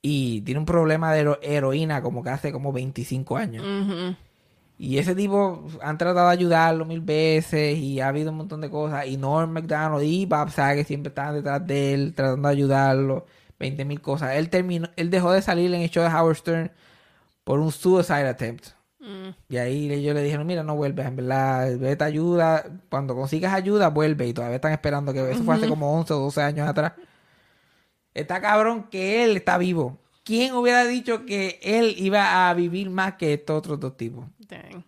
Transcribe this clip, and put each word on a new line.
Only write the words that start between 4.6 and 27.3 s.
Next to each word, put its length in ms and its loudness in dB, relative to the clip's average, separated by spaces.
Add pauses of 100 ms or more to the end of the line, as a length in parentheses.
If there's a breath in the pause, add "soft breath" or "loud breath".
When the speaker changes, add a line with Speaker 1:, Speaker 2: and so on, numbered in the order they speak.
Speaker 1:
Y 200 -4
ese 160 0
tipo 540 0 (140)
han 160 -6
tratado 300 4
de 60 6
ayudarlo 520 4
mil 140 -6
veces 760 2
y 240 -4
ha 80 0
habido 220 -2
un 80 -8
montón 240 -10
de 80 -8
cosas. 360 -4
Y 120 -6
Norm 320 0
Macdonald 540 -2
y 200 2
Bob 260 0
Saget 360 2
siempre 240 -6
estaban 240 -6
detrás 320 -4
de 280 0
él, 200 -2
tratando 340 0
de 60 4
ayudarlo. 720 2 (320 soft breath)
Veinte 260 -6
mil 160 -6
cosas. 360 -2
Él 120 0
terminó, 480 -2
él 140 -2
dejó 220 4
de 100 4
salir 320 2
en 80 0
el 80 -2
show 140 2
de 100 4
Howard 220 4
Stern 340 -2 (760 soft breath)
por 140 0
un 140 0
suicide 560 2
attempt. 400 -6 (320)
Speaker 2:
Mm. 300 -14 (180)
Speaker 1:
Y 80 -6
ahí 360 -2
ellos 220 -2
le 80 0
dijeron, 240 -2
"Mira, 160 -2
no 140 -4
vuelves, 300 -2
en 100 -6
verdad, 640 0
vete 260 0
a 20 0
ayuda. 580 2 (240)
Cuando 280 -4
consigas 380 -2
ayuda, 340 4
vuelve." 400 2
Y 40 -4
todavía 240 -4
están 160 0
esperando 400 -2
que, 200 -2
eso 100 -2
fue 140 4
hace 80 2
Speaker 2:
Ujú. 100 2
Speaker 1:
como 240 0
once 160 0
o 60 0
doce 220 -2
años 260 0
atrás. 240 0 (1300 soft breath)